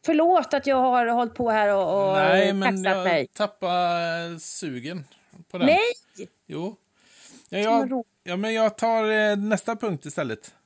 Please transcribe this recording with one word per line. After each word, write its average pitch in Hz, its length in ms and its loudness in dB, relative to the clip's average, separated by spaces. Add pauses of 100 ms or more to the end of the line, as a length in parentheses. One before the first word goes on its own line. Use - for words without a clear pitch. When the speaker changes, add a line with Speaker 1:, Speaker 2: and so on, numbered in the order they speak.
Speaker 1:
Förlåt 320 480 4
att 277 120 -2
jag 269 100 2
har 247 300 2
hållit 233 280 0
på 233 160 -2
här 208 240 2
och, 196 360 2
och 190 60 2
Speaker 2:
Nej, 190 360 4
men 190 160 2 (160)
Speaker 1:
kastat 190 120 2
Speaker 2:
jag 185 80 -2
Speaker 1:
mig. 165 220 2
Speaker 2:
tappar 170 1120 -2
sugen 147 680 -8 (460)
på 185 80 -10
den. 240 80 2
Speaker 1:
Nej! 330 120 4 (680)
Speaker 2:
Jo. 180 300 -8 (720)
Ja, 196 140 -4
Speaker 1:
Som 220 100 0
Speaker 2:
jag, 233 100 2
Speaker 1:
en 262 60 -4
ro- 247 160 -6 (200)
Speaker 2:
ja, 175 120 -6
men 220 180 -4
jag 220 240 0
tar, 226 320 0
eh, 214 260 2
nästa 214 400 -2
punkt 190 300 -6
istället. 131 480 -6 (120)